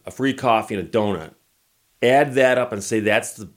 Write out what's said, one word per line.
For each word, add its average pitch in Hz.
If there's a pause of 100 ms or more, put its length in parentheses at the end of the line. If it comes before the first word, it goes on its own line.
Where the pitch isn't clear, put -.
a 92
free 131
coffee 113
and 92
a 78
donut, 98 (720)
add 135
that 127
up 120
and 98
say 110
that's 104
the, -